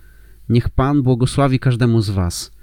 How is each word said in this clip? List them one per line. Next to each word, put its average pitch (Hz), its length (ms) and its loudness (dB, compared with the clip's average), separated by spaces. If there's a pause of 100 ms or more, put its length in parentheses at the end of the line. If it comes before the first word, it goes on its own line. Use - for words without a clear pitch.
(500)
Niech 120 200 2
Pan 139 340 0
błogosławi 131 560 0
każdemu 117 420 2
z 101 80 -4
was. 92 420 -4 (120)